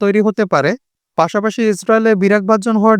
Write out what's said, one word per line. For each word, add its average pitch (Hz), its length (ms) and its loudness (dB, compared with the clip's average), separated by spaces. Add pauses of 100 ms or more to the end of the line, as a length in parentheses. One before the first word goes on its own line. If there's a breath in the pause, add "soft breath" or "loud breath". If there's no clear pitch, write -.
তৈরি 202 240 0
হতে 214 260 -2
পারে, 147 180 2 (480)
পাশাপাশি 202 420 -2 (120)
ইসরায়েলে 220 400 0 (100)
বিরাগভাজন 208 600 0
হওয়ার 220 180 4